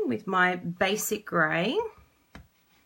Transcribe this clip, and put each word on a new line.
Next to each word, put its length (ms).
with 200
my 300
basic 680
grey. 540